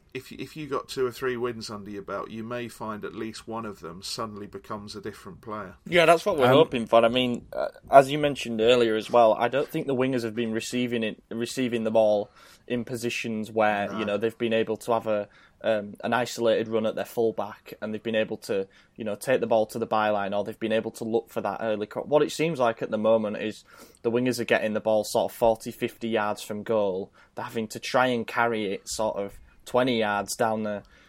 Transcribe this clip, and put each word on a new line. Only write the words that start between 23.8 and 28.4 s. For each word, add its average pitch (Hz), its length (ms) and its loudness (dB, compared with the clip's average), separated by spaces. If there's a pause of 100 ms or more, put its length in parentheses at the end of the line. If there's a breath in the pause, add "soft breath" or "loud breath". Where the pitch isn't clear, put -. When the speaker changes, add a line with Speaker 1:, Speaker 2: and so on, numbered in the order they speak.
Speaker 2:
the 117 80 0
wingers 123 280 0
are 120 60 -4
getting 110 280 2
the 107 60 -2
ball 107 240 2
sort 95 280 0
of - 40 -16
forty, 113 360 2
fifty 117 380 -6
yards 107 340 -2
from 104 180 -8
goal. 101 500 -2 (240 soft breath)
They're 110 100 -8
having 113 240 -6
to 113 100 -12
try 127 280 2
and 120 200 -2
carry 113 440 0